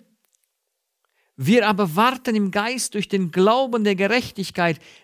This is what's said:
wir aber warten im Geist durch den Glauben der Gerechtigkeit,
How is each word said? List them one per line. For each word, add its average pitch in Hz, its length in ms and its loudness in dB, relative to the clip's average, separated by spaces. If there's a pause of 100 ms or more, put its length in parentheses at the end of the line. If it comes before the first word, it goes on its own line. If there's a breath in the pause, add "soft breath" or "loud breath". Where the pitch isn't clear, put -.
(1400)
wir 202 320 2
aber 190 280 0
warten 240 400 0
im 202 140 0
Geist 226 440 -6
durch 208 140 -4
den 185 240 -2
Glauben 233 520 2
der 202 120 2
Gerechtigkeit, 190 840 -2 (240 loud breath)